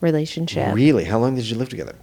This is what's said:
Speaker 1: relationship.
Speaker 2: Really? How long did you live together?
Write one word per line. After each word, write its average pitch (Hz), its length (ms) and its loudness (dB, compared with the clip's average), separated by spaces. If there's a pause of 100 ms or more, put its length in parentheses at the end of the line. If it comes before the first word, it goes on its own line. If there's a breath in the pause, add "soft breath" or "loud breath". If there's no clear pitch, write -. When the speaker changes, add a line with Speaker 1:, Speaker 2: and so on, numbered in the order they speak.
Speaker 1:
relationship. 156 760 0
Speaker 2:
Really? 120 300 4
How 98 120 0
long 127 180 2
did 113 140 -4
you 113 80 -4
live 127 120 -4
together? - 340 -10